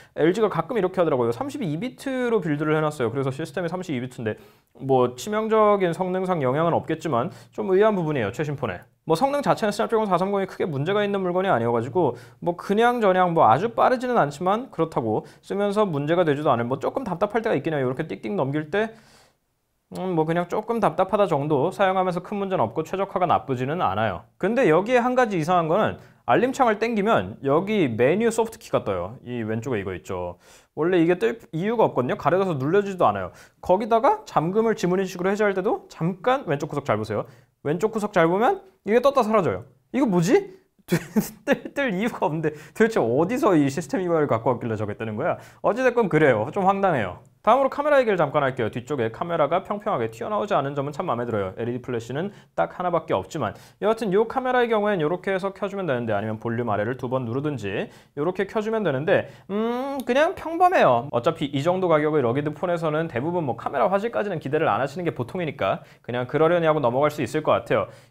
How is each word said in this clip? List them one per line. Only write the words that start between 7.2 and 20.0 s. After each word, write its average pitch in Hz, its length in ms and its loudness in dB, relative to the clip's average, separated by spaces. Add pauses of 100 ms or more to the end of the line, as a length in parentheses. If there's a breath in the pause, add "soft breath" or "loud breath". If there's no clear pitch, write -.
좀 208 200 -6
의아한 208 240 4
부분이에요. 151 380 -2
최신 147 240 -6
폰에. 98 240 -6 (240)
뭐 156 120 2
성능 277 260 0
자체는 196 300 0
스냅드래곤 220 340 0
사삼공이 190 400 0
크게 - 200 -6
문제가 170 360 -2
있는 202 200 -2
물건이 185 260 0
아니어가지고 120 680 2 (240 loud breath)
뭐 175 160 -4
그냥저냥 202 760 2
뭐 151 160 6
아주 160 220 4
빠르지는 247 480 2
않지만 180 520 0
그렇다고 147 540 -2 (160 loud breath)
쓰면서 202 460 -2
문제가 160 380 0
되지도 151 280 2
않을, 117 140 2
뭐 131 120 -2
조금 262 260 -4
답답할 208 380 -2
때가 214 140 0
있긴 143 180 -2
해요. 135 120 0
이렇게 127 200 -4
띡띡 208 280 -8
넘길 151 360 -2
때 220 220 -2 (1040 loud breath)
음, 180 160 -4